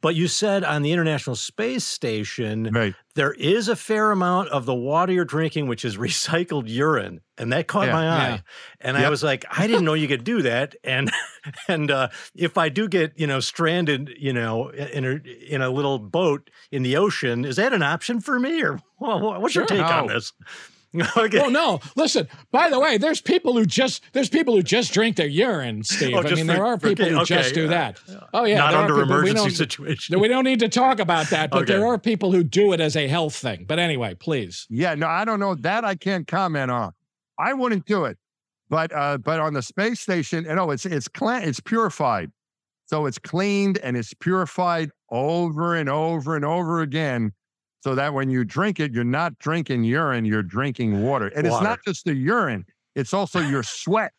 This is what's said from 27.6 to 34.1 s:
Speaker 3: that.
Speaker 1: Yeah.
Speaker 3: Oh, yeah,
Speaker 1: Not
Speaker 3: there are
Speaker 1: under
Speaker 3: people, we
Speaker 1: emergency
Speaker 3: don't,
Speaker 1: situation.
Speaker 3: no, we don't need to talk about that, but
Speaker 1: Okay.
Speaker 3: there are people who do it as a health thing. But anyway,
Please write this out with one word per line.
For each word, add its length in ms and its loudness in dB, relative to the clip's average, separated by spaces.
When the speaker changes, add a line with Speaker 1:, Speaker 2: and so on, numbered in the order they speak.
Speaker 3:
that. 320 -2
Speaker 1:
Yeah. 120 -18
Speaker 3:
Oh, 120 2
yeah, 140 4
Speaker 1:
Not 120 6
Speaker 3:
there 80 6
are 40 6
Speaker 1:
under 200 2
Speaker 3:
people, 60 2
we 40 4
Speaker 1:
emergency 120 4
Speaker 3:
don't, 140 2
Speaker 1:
situation. 560 -4
Speaker 3:
no, 80 4
we 80 4
don't 160 2
need 160 2
to 80 2
talk 320 2
about 300 2
that, 200 0
but 140 2
Speaker 1:
Okay. 80 2
Speaker 3:
there 120 4
are 140 2
people 320 0
who 140 6
do 280 4
it 80 2
as 140 2
a 140 0
health 260 0
thing. 320 -6
But 140 0
anyway, 340 0